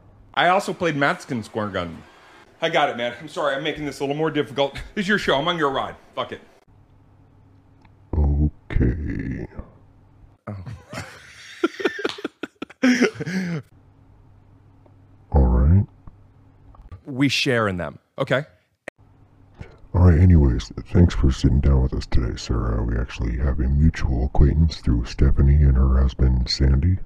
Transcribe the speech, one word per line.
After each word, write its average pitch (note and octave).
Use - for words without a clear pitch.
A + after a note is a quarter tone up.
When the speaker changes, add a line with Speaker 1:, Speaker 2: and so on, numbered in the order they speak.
Speaker 1:
I D3+
also F#3+
played E3
Madsen C#3+
Square G#2
Gun. E2+
I E3
got D#3
it, A#2
man. A#2+
I'm D#3
sorry, D3
I'm D3+
making D3+
this C#3
a C#3+
little C#3+
more D#3
difficult. C#3
This G#3
is F3
your G3+
show. D#3+
I'm D3
on F3
your C#3+
ride. G#2+
Fuck B2
it. -
Speaker 2:
Okay. B1+
Speaker 1:
Oh. G#2+
<laughs> F#3
Speaker 2:
All C#2+
right. C2+
Speaker 1:
We C#3
share A#2+
in F#2+
them. D#2
Okay. C#3
Speaker 2:
All F2
right, E2+
anyways, D2
thanks F2+
for C2+
sitting C2
down C#2
with C2
us -
today, A#1+
sir. A#1
Uh, A1
we A1+
actually A#1
have C2+
a -
mutual C#2
acquaintance D2
through A#1+
Stephanie C#2
and C#2
her C2
husband, B1+
Sandy. C#2